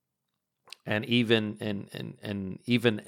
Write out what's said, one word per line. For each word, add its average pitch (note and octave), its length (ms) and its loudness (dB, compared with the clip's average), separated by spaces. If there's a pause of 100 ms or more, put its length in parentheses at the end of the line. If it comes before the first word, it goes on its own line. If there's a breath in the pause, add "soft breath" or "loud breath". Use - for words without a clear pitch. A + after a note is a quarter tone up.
(840)
and A2 200 -2
even, A2+ 560 4
and, G#2 320 -4
and, - 300 -10
and G2 420 -6
even A#2 440 2